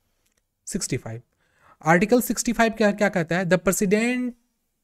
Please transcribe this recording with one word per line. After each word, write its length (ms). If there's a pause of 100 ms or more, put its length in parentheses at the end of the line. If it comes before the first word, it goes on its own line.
(640)
सिक्सटी 320
फ़ाइव। 240 (640)
आर्टिकल 360
सिक्सटी 320
फ़ाइव 180
क्या, 200
क्या 180
कहता 280
है? 80
"The 140
president 720 (520)